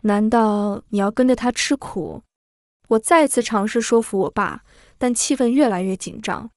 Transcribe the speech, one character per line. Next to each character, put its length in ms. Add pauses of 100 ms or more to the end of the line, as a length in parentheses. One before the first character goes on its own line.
难 280
道 600
你 100
要 100
跟 180
着 80
他 160
吃 240
苦？ 460 (680)
我 100
再 280
次 140
尝 260
试 140
说 180
服 200
我 100
爸， 340 (360)
但 140
气 220
氛 120
越 200
来 140
越 140
紧 260
张。 360